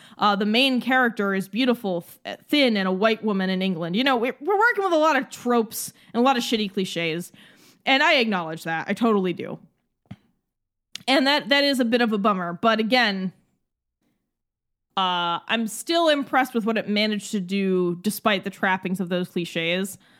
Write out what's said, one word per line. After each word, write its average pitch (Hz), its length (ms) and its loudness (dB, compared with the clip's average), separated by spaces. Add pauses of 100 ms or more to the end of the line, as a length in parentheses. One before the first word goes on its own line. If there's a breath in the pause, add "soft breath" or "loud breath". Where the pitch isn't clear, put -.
(180 loud breath)
Uh, 202 180 2
the 196 100 0
main 247 360 2
character 233 540 0
is 190 140 -4
beautiful, 214 560 -2 (180)
th-, - 240 -10
thin, 254 300 2
and 190 100 0
a 185 60 0
white 220 300 0
woman 196 260 0
in 185 120 0
England. 180 340 -2
You 240 100 2
know, 277 100 4
we're, 170 240 -2
we're 359 180 0
working 440 280 2
with 359 80 0
a 320 40 4
lot 302 200 4
of 269 120 -4
tropes 240 640 -2 (220 soft breath)
and 233 80 0
a - 20 4
lot 262 140 4
of 240 60 -2
shitty 214 300 -2
cliches. 170 580 -4 (540 loud breath)
And 269 160 4
I 320 140 4
acknowledge 180 480 -2
that. 160 260 -4
I 202 40 0
totally 202 400 2
do. - 260 -10 (1500)
And 269 180 2
that, 277 220 0
that 285 160 2
is 277 160 2
a 247 40 0
bit 233 160 2
of 226 120 0
a 220 40 0
bummer. 190 440 0
But 220 180 2
again, 208 540 0 (1600)
uh, 175 520 0
I'm 226 200 -2
still 330 420 0
impressed 269 440 0
with 226 120 -2
what 220 120 -2
it 196 120 -4
managed 208 420 -2
to 214 80 -2
do 185 640 0
despite 208 420 0
the 202 60 -6
trappings 190 500 -2
of 180 100 -6
those 180 180 -2
cliches. 175 720 -4 (220 soft breath)